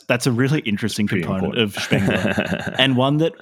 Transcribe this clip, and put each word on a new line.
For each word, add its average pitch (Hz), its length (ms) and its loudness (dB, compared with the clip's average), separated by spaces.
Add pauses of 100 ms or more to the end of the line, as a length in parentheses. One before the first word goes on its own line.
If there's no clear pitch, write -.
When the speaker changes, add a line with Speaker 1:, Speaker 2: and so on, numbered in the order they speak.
Speaker 1:
that's 123 180 0
a 131 40 2
really 131 300 2
interesting 104 460 -2
Speaker 2:
Pretty 92 160 -2
Speaker 1:
component 95 340 -2
Speaker 2:
important. 107 200 0
Speaker 1:
of - 60 -6
Spengler, - 920 0
Speaker 2:
<laughs> - 40 -4
Speaker 1:
and 131 180 4
one 139 200 4
that 160 240 0